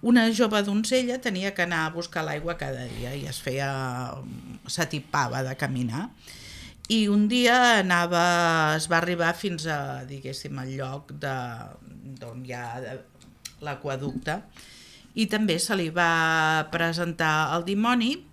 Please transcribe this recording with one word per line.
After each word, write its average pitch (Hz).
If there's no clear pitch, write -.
una 233
jove 214
donzella 220
tenia 196
que 180
anar 165
a -
buscar 170
l'aigua 151
cada 135
dia 120
i 139
es 139
feia, 139
s'atipava 139
de 131
caminar. 131
I 220
un 208
dia 240
anava, 175
es 160
va 165
arribar 170
fins 170
a, 139
diguéssim, 135
el 131
lloc 139
de, 147
d'on 120
hi 123
ha 120
l'aqüeducte, 143
i 220
també 208
se 196
li 170
va 160
presentar 165
el 170
dimoni 226